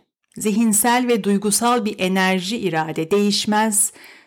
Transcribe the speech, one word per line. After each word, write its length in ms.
Zihinsel 680
ve 160
duygusal 640
bir 140
enerji 580
irade, 540
değişmez, 840